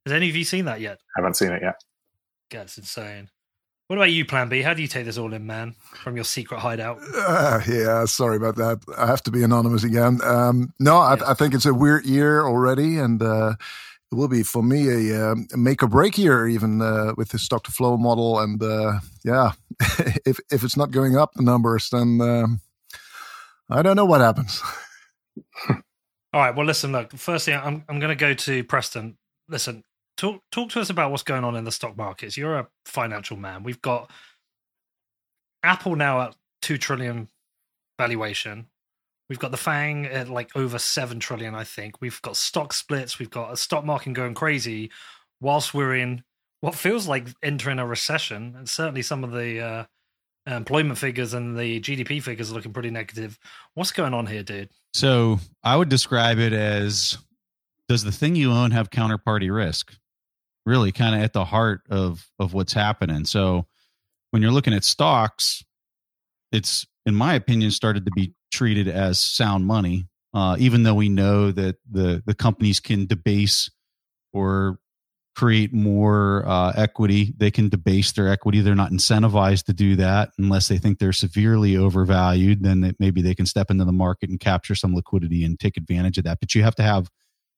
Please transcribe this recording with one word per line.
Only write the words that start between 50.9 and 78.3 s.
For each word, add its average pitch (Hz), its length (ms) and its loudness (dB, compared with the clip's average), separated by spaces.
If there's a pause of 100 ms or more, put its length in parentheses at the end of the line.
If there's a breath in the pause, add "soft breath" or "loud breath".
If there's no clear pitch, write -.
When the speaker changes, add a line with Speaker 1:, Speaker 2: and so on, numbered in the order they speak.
Speaker 1:
figures 123 360 -6
and 120 220 -8
the 117 220 -6
G 135 160 -8
D 127 80 -6
P 143 160 -6
figures 113 320 -10
are 113 40 -12
looking 113 180 -12
pretty 120 180 -8
negative. 110 480 -12 (360 loud breath)
What's 175 180 -6
going 147 200 -2
on 117 140 -4
here, 104 160 -10
dude? 101 280 -12 (220)
Speaker 4:
So 117 460 4 (240)
I 120 140 2
would 170 120 2
describe 117 520 2
it 113 120 2
as, 104 640 -2 (720)
does 117 140 2
the 104 80 -4
thing 151 240 0
you 143 160 2
own 120 220 4
have 113 180 0
counterparty 107 640 0
risk? 104 380 -4 (760)
Really 110 240 4
kinda 110 280 0
at 107 140 0
the 98 120 0
heart 107 440 0
of, 92 400 -2 (120)
of 92 140 -2
what's 95 180 -2
happening. 98 520 0
So 92 440 0 (640)
when 110 100 2
you're 113 80 4
looking 131 240 2
at 98 80 0
stocks, - 800 0 (880)
it's, - 380 -2 (180)
in 107 80 2
my 135 200 2
opinion, 110 360 2
started 101 360 0
to 104 60 -2
be 92 220 -2 (160)
treated 104 380 0
as 92 320 0
sound 101 460 0
money, 92 420 0 (260)
uh, 95 240 2
even 120 240 4
though 110 140 4
we 104 120 2
know 101 440 2
that 95 240 -2 (120)
the, 92 380 0
the 123 80 0
companies 107 460 2
can 98 260 -2
debase 101 640 0 (640)
or 98 480 0 (540)
create 110 380 2
more, 104 720 4
uh, 92 300 2
equity. 104 640 2
They 104 120 4
can 107 200 2
debase 98 420 2
their 98 160 0
equity. 101 320 2